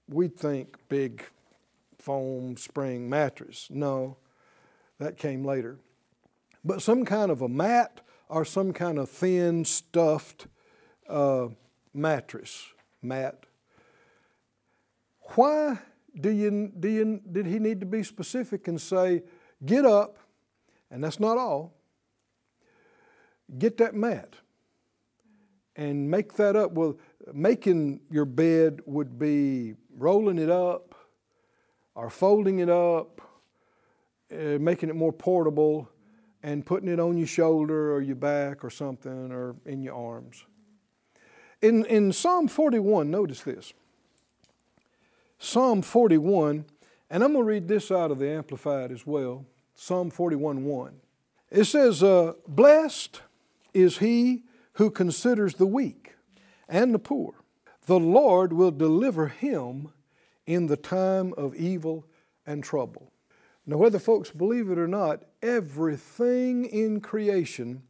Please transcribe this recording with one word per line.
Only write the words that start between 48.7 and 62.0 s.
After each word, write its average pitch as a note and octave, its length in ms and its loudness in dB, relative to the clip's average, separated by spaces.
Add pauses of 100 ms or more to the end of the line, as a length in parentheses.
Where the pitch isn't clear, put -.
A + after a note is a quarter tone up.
as A#2 120 -16
well. C3+ 400 -6 (300)
Psalm F3+ 360 -4
forty-one D3 540 -4
one. C#3 360 -8 (500)
It G#3 140 6
says, A#3+ 360 4
uh, F3 340 6 (120)
"Blessed D4 760 2 (520)
is F#3 240 6
he A#3+ 460 2 (300)
who G#3+ 140 4
considers G3+ 680 0
the F#3 120 4
weak G#3 480 -2 (540)
and A3 260 2
the G#3 60 2
poor. - 340 -6 (520)
The F#3 120 6
Lord F#3 540 6
will F3+ 180 4
deliver D#3+ 560 2
him C#3+ 600 -6 (580)
in E3+ 220 0
the D3 80 0
time F#3 600 -2
of C#3+ 200 -6
evil D#3+ 500 -4 (400)